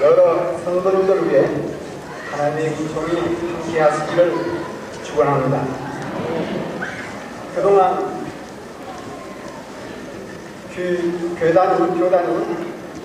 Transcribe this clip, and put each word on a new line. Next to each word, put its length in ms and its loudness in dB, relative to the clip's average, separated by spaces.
여러 640 6
성도님들 680 2
위해 180 6
하나님의 360 0
은총이 720 -2
함께하시기를 840 2
축원합니다. 640 2
그동안 680 4
그 680 -2
교단이, 600 4
교단이 560 2